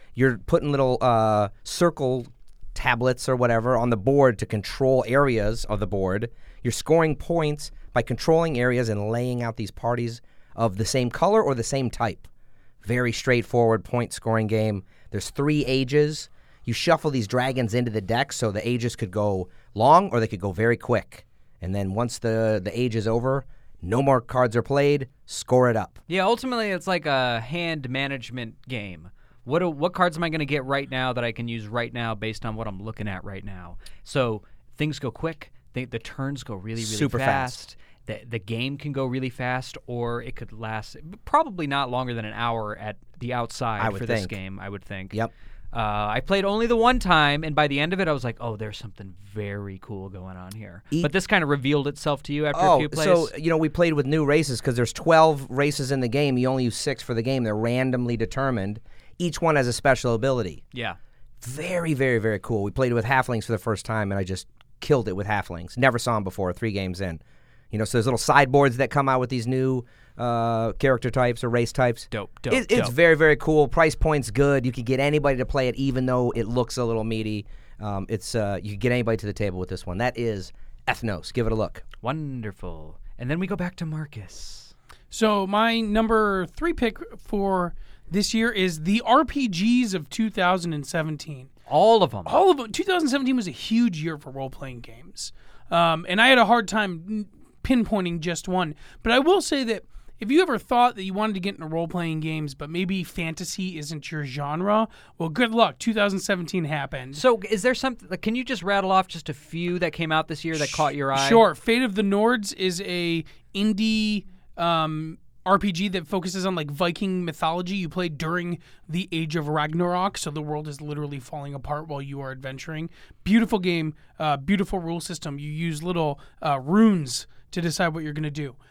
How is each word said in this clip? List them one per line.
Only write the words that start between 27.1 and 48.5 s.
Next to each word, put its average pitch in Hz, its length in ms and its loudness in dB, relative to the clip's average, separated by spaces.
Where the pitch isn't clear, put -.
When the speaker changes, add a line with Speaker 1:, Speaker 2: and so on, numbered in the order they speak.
Speaker 2:
hand 156 500 -4
management 127 640 -6
game. 95 440 -10
What 139 140 0
do, 180 100 0
what 180 240 -2
cards 175 240 0
am 175 80 -2
I 165 60 0
gonna 156 160 -2
get 139 180 -2
right 139 260 -2
now 127 220 0
that 120 120 -4
I 117 80 -2
can 117 160 -6
use 113 200 -6
right 117 240 -4
now 117 220 -4
based 110 320 -6
on 110 100 -6
what 110 100 -6
I'm 98 160 -8
looking 104 260 -8
at 95 160 -8
right 98 200 -12
now? 90 320 -12
So 117 400 -2
things 151 220 -4
go 131 120 -6
quick. - 420 -8
They, 127 100 -6
the 120 140 -8
turns 135 460 -8
go 117 100 -10
really, 110 280 -8
really - 20 -6
Speaker 1:
Super 120 220 0
fast. 131 420 -2
Speaker 2:
fast. - 40 -20
The, 107 220 -10
the 117 100 -6
game 113 400 -6
can 147 140 -8
go 135 140 -2
really 127 240 -4
fast, 127 460 -6
or 120 360 -4
it 120 140 -10
could - 160 -12
last 110 440 -10
probably 233 420 2
not 139 240 -2
longer 127 240 -2
than 113 120 -6
an 107 80 -10
hour 110 440 -4
at 107 180 -8
the 120 140 -6
outside 117 480 -4
Speaker 1:
I 113 80 0
would 98 100 -4
Speaker 2:
for 92 80 -8
this 113 140 0
Speaker 1:
think. 92 100 -6
Speaker 2:
game, 95 300 -10
I 95 80 -10
would 101 160 -12
think. 98 300 -12
Speaker 1:
Yep. 113 180 -2
Speaker 2:
Uh, 107 380 -2
I 120 100 -2
played 196 240 0
only 214 240 0
the 233 80 2
one 240 240 4
time, 151 420 4
and 156 140 -4
by 151 100 6
the 143 140 0
end 170 120 0
of 190 80 0
it, 185 60 0
I 160 60 2
was 135 100 -2
like, 120 180 -4
"Oh, 117 160 -6